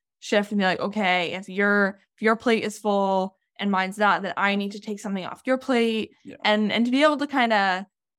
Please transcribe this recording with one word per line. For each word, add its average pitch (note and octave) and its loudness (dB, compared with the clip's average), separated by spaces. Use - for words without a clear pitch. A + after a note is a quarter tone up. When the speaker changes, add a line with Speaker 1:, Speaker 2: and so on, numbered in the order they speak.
Speaker 1:
shift G3+ 0
and G#3 0
be G3 2
like, F#3 0
"Okay, F#3 0
if F#3+ -10
your, G3+ 2
if - -16
your A3 4
plate A3+ 0
is G#3 -6
full G3 0
and G3+ -2
mine's F#3+ -2
not, G3+ 2
then F#3+ -6
I G3 0
need G3+ -4
to G#3 -14
take G#3 -10
something G3 -6
off - -12
your C4 2
plate." A#3 0
Speaker 2:
Yeah. - -18
Speaker 1:
And, G#3+ 2
and A3+ 0
to B3 0
be C4 2
able D4+ 4
to C#4+ -4
kinda G3+ 0